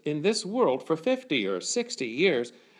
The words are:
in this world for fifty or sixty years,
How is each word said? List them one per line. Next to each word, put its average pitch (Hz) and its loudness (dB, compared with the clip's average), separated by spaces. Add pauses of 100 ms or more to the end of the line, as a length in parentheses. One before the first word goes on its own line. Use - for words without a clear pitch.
in 151 -2
this 208 0
world 190 2
for 160 2
fifty 165 0
or 95 0
sixty 233 -4
years, 123 0 (280)